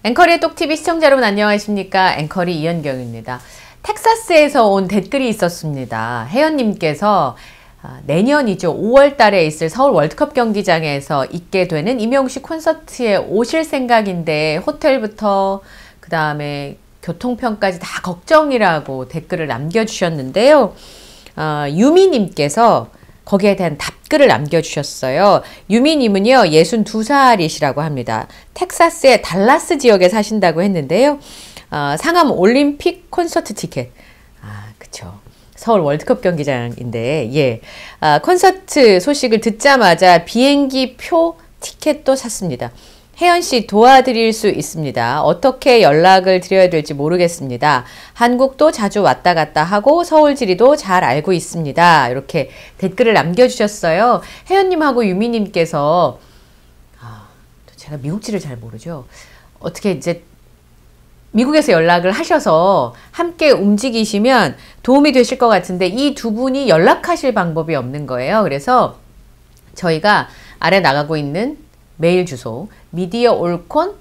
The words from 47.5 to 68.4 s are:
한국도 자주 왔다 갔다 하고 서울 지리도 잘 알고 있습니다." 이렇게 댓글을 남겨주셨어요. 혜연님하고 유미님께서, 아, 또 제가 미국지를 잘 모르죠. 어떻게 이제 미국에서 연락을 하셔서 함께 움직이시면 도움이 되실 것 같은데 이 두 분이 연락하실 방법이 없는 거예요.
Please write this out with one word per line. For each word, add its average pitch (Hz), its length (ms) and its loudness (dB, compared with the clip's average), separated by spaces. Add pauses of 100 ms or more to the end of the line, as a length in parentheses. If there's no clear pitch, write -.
한국도 262 600 2
자주 208 300 -2
왔다 175 320 2
갔다 156 280 0
하고 208 400 2
서울 302 320 4
지리도 226 400 4
잘 185 300 0
알고 147 280 0
있습니다." 160 760 2
이렇게 135 420 -6 (280)
댓글을 190 360 0
남겨주셨어요. 202 1080 0 (300)
혜연님하고 320 560 2
유미님께서, 180 1120 -2 (840)
아, 110 280 -20 (380)
또 - 100 -20
제가 147 220 -16
미국지를 185 420 -6
잘 131 160 -14
모르죠. 123 500 -16 (540)
어떻게 185 320 -6
이제 170 320 -6 (1040)
미국에서 285 420 2
연락을 175 400 2
하셔서 185 840 0 (180)
함께 339 400 -2
움직이시면 208 1040 0 (260)
도움이 285 300 4
되실 254 260 2
것 247 100 2
같은데 185 380 0
이 262 280 -2
두 233 180 -6
분이 262 360 -4
연락하실 262 640 2
방법이 165 420 -4
없는 135 300 -8
거예요. 131 360 -2